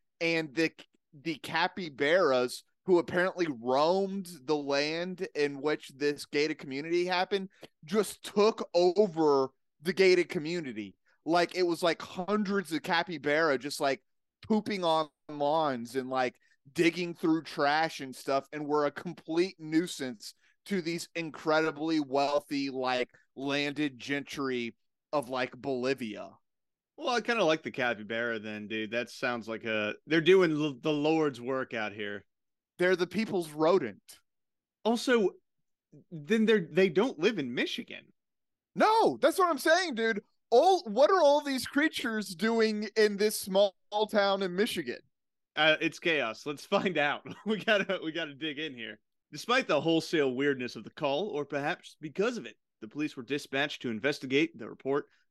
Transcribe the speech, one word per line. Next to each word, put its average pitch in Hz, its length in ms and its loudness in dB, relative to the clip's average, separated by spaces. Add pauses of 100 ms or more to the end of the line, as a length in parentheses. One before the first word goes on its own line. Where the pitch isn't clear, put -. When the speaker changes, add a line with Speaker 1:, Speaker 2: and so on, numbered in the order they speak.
(220)
Speaker 1:
and 165 320 -2
the, 160 180 2 (520)
the 160 120 -6
capybaras, 151 1300 0 (220)
who 180 140 6
apparently 175 480 0 (140)
roamed 175 680 2 (160)
the 151 120 0
land 156 680 -2 (100)
in 143 260 0
which 151 340 -2
this 143 300 -2
gated 151 320 -2
community 160 480 -4
happened, 185 420 -2 (380)
just 185 380 -2
took 214 500 0
over 165 760 4 (360)
the 175 100 -2
gated 180 340 6
community. 147 680 -6 (280)
Like, 170 320 0
it 180 80 0
was, 170 180 0
like, 170 200 0
hundreds 190 720 -4
of 147 100 -2
capybara 151 720 0
just, 139 220 -8
like, 135 220 0 (440)
pooping 208 380 0
on 160 240 2 (220)
lawns 143 680 0
and, 127 140 -4
like, 127 260 0 (380)
digging 170 400 0
through 160 300 0
trash 151 580 0
and 131 120 -12
stuff, 139 380 -2
and 151 160 -8
were 147 180 2
a 147 60 0
complete 170 680 -4
nuisance 156 720 -4 (320)
to 196 160 -2
these 165 340 -6
incredibly 156 880 0
wealthy, 139 680 -2
like, 127 400 -2 (280)
landed 143 600 -4
gentry 131 800 -6 (380)
of, 135 160 -2
like, 127 260 -4
Bolivia. 123 760 -4 (640)
Speaker 2:
Well, 269 180 -2
I 226 60 0
kinda 233 240 0
like 156 180 2
the 120 80 -8
capybara 113 680 -4
then, 107 280 -10
dude. 110 240 -4
That 120 180 -4
sounds 120 380 -6
like 113 160 -8
a, 107 320 -2 (100)
they're 156 140 2
doing 175 320 8
l-, 147 300 -2
the 156 100 0
Lord's 151 480 2
work 131 340 -4
out 107 200 -4
here. 104 320 -10 (540)
Speaker 1:
They're 180 160 4
the 175 120 -2
people's 180 440 -4
rodent. 151 500 0 (800)
Speaker 2:
Also, 226 460 2 (840)
then 185 340 0
they're, 208 260 4
they 185 180 4
don't 190 300 0
live 196 200 0
in 123 140 -4
Michigan. - 500 -6 (720)
Speaker 1:
No, 349 460 4
that's 311 180 4
what 359 100 4
I'm 302 80 0
saying, 330 380 2
dude. 226 260 0 (280)
All, 349 340 6
what 233 260 4
are 381 120 6
all 294 200 6
these 269 260 -4
creatures 226 680 -2
doing 220 600 0
in 214 220 4
this 208 220 0
small 196 360 2 (360)
town 196 320 2
in 180 120 -4
Michigan? 180 440 -2 (560)
Speaker 2:
Uh, 156 260 4
it's 160 180 -4
chaos. 139 460 -2
Let's 147 200 -10
find 190 320 0
out. 143 240 0 (140)
<laughs> - 100 -16
We 208 120 -2
gotta, 196 460 0
we 156 80 -6
gotta 156 220 -8
dig 143 260 -8
in 151 160 -8
here. 110 240 -12 (320)
Despite 240 360 -2
the 160 140 2
wholesale 160 520 0
weirdness 127 420 -2
of 113 80 -14
the 110 80 -16
call, 151 380 -2
or 147 160 -6
perhaps 151 560 -6
because 196 360 -4
of 139 80 -10
it, 107 100 -16 (260)
the 113 60 -12
police 143 300 -6
were 127 60 -12
dispatched 139 580 -4
to 127 80 -4
investigate 139 680 0
the 110 120 -12
report 135 360 -4 (260)